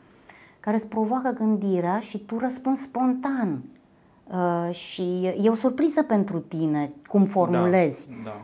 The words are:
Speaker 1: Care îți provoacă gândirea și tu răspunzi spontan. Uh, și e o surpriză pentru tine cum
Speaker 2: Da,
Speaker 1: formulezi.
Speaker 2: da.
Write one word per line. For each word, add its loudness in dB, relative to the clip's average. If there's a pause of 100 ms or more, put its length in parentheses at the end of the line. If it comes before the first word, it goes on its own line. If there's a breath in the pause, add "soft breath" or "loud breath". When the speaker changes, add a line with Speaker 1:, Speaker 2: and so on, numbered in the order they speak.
(600 loud breath)
Speaker 1:
Care -2
îți -2
provoacă 0
gândirea 0
și -8
tu -8
răspunzi -2
spontan. -2 (680 soft breath)
Uh, 0
și -4
e 6
o 4
surpriză 2
pentru 0
tine -2 (180)
cum 4
Speaker 2:
Da, 4
Speaker 1:
formulezi. 2 (140)
Speaker 2:
da. -12